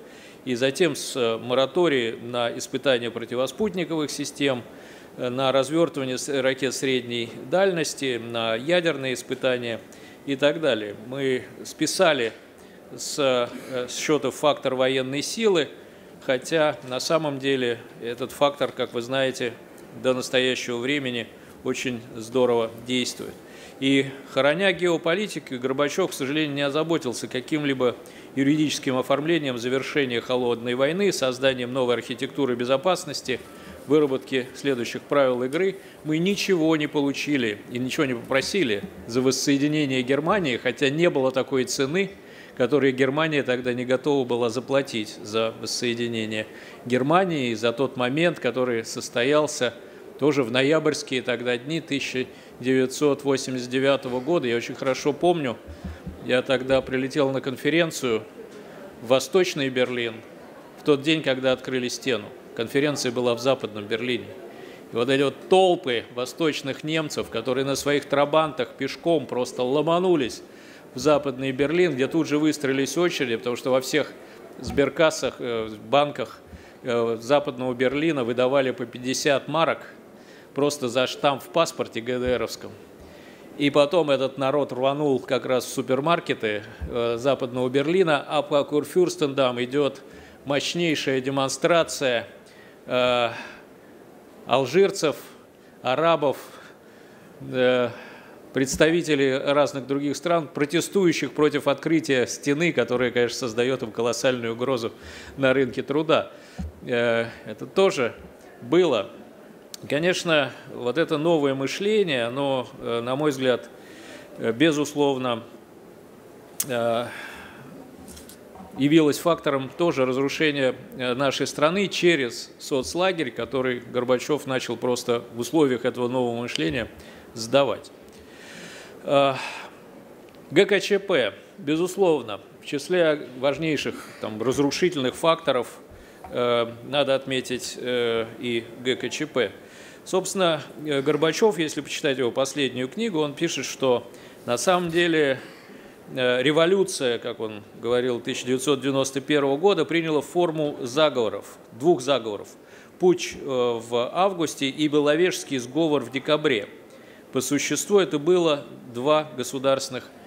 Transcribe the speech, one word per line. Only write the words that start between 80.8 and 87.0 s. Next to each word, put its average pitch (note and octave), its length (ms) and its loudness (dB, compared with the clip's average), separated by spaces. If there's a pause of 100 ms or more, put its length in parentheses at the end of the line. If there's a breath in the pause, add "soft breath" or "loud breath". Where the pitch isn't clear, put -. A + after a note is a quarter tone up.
за B2+ 160 2
штамп C#3 380 0
в - 60 -18
паспорте C3 520 -2
Г B2 160 -4
Д B2 200 2
Ровском. G#2+ 340 -6 (880 loud breath)
И C#3+ 100 4
потом D3 400 4
этот C3+ 280 2
народ C#3 360 0
рванул C3+ 460 2
как B2 260 -2
раз B2 200 0
в - 40 -10
супермаркеты, B2+ 920 0 (260 loud breath)
э, A#2 280 0